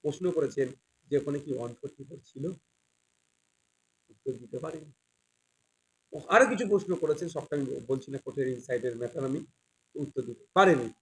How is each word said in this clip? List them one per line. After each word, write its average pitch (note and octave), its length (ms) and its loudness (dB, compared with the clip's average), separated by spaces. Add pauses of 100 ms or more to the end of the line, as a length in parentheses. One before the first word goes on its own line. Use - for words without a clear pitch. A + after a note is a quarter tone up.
প্রশ্ন D#3+ 300 -2
করেছেন C#3 360 0 (420)
যে C#3+ 80 2
ওখানে C#3+ 220 -2
কি D3 140 -6
ওয়ান A#2+ 200 -6
ফোর্টি - 300 -14
ফোর B2+ 220 -16
ছিল, C3+ 200 -10 (1600)
উত্তর - 220 -8
দিতে B2 280 -10
পারেনি। - 320 -10 (1200)
ও D3 140 -8
আরো A#3 180 10
কিছু A3 220 0
প্রশ্ন F#3 280 2
করেছেন, D#3 340 0
সবটা D3 260 -6
আমি C#3+ 100 0 (220)
বলছি C3+ 240 -2
না, C3+ 60 -6
কোর্টের C3 300 -4
ইনসাইডের B2 480 -4
ম্যাটার, A#2+ 300 -6
আমি - 200 -4 (500)
উত্তর C#3+ 260 -6
দিতে A#2+ 320 -12
পারেনি। D#3+ 360 6 (120)